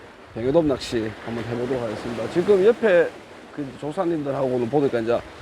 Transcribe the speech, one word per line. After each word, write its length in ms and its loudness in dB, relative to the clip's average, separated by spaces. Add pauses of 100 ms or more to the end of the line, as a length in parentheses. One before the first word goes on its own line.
(360)
뱅에돔 320 2
낚시 420 0 (160)
한번 200 -6
해보도록 360 -4
하겠습니다. 500 -6
지금 340 4
옆에 440 4 (460)
그 100 -8 (140)
조사님들하고는 920 -2
보니까 300 2
이제 200 0 (220)